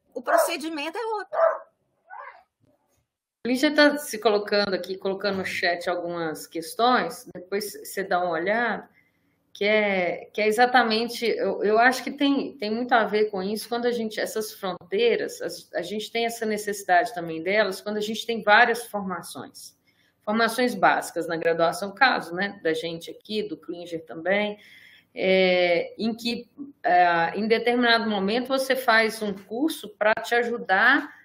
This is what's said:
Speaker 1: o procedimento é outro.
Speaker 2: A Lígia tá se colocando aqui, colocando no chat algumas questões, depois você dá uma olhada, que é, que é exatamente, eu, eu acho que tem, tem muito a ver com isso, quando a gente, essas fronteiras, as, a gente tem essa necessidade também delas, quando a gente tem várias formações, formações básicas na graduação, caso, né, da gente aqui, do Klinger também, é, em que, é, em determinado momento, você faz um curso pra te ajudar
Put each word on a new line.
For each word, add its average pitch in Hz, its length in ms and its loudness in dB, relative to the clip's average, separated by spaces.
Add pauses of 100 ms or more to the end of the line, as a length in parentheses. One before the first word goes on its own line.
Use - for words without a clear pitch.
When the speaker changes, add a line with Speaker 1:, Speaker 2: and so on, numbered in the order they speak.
(200)
Speaker 1:
o - 20 -16
procedimento 320 760 -2
é 466 80 -6
outro. 427 320 -6 (2000)
Speaker 2:
A - 20 -2
Lígia 269 260 2
tá 294 240 6
se - 220 -8
colocando 208 540 2
aqui, 180 240 -4
colocando 190 400 -4
no 185 80 -4
chat 175 440 -2
algumas 170 560 -4
questões, 202 880 0
depois - 380 -6
você - 320 -8
dá 185 160 0
uma 180 120 -2
olhada, 196 580 -2 (640)
que - 100 -6
é, 202 720 0
que 214 80 -2
é 214 60 2
exatamente, 233 800 2
eu, 190 380 -2
eu 214 160 4
acho 247 240 4
que - 80 -8
tem, 269 460 0
tem 208 120 -6
muito 240 220 -2
a 226 140 6
ver 214 260 0
com 185 100 -4
isso, 208 280 -6
quando 240 160 -4
a 240 60 0
gente, 220 280 -4
essas 214 320 -4
fronteiras, - 920 -2
as, - 320 -10
a - 80 -4
gente 208 300 -8
tem 233 140 -2
essa 233 200 -6
necessidade 202 680 0
também 165 280 -8
delas, 190 380 0
quando 208 160 -6
a 214 60 -4
gente 214 240 -6
tem 226 180 -4
várias 226 440 6
formações, 175 840 -10 (480)
formações 226 540 0
básicas 165 520 0
na 165 100 -4
graduação, 165 560 0
caso, 185 420 0
né, 202 260 -4
da 160 120 0
gente 165 360 -8
aqui, 214 320 -8
do 160 140 -6
Klinger 170 500 -12
também, 202 540 -4 (540)
é, 180 840 2
em 220 160 -2
que, - 360 -6 (340)
é, 175 520 4
em 214 120 -2
determinado 233 640 4
momento, 214 380 0
você 269 280 0
faz 220 460 2
um 208 120 -2
curso 240 640 -4
pra 214 160 4
te 226 220 -2
ajudar 233 800 2 (120)